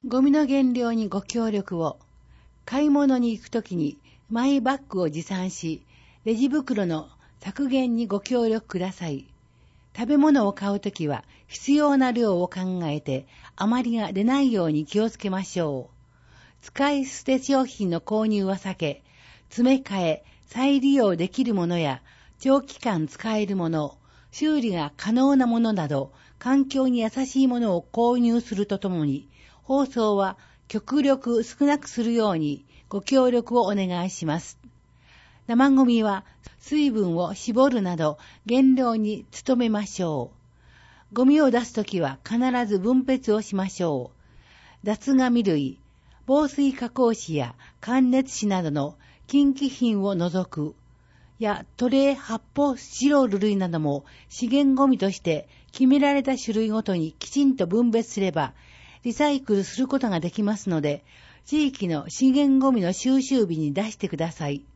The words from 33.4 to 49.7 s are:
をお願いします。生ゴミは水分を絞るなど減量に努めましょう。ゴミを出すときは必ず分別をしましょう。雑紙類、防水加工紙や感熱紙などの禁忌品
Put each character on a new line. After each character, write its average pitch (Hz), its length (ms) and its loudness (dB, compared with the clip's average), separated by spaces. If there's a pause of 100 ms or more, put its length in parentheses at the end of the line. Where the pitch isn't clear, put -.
を 226 40 4
お 185 120 -2
願 180 300 -2
い 185 60 -6
し - 160 -8
ま 151 120 -2
す。 - 200 -18 (880)
生 262 240 4
ゴ 269 120 6
ミ 233 200 4
は 196 220 -2 (340)
水 294 320 0
分 185 260 0
を 175 160 -2
絞 247 360 2
る 247 120 -2
な 180 160 -4
ど 151 220 -2 (260)
減 262 300 4
量 247 200 0
に 214 300 -4 (200)
努 262 100 2
め 240 140 2
ま 208 180 -2
し - 160 -6
ょ 147 280 -4 (800)
う。 208 40 -10
ゴ 247 100 2
ミ 294 160 6
を 277 80 6
出 233 160 0
す - 80 -18
と 214 100 -2
き 190 180 -4
は 135 220 -4
必 233 160 -4 (280)
ず 202 100 0
分 240 260 2
別 262 300 0
を 214 80 0
し 202 140 -8
ま 190 120 -2
し - 160 -6
ょ 139 300 -4
う。 - 40 -20 (680)
雑 240 320 0
紙 240 260 2
類、 147 380 -2 (520)
防 294 140 4
水 277 260 0
加 247 160 -8
工 240 240 2
紙 160 240 -6
や 120 180 -6 (260)
感 254 300 2
熱 262 280 0
紙 214 100 -2
な 185 140 0
ど 151 80 -2
の 147 240 -4 (320)
禁 277 260 4
忌 277 140 -2
品 226 360 0